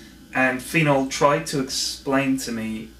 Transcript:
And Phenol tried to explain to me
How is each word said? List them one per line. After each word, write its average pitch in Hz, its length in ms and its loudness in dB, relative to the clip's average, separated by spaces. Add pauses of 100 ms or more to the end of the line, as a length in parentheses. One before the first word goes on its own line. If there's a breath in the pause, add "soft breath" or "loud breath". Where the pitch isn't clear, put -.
(340 loud breath)
And 131 280 2
Phenol 143 460 2
tried 151 400 2
to 143 120 -2
explain 135 800 -2
to 120 140 -8
me 110 480 -8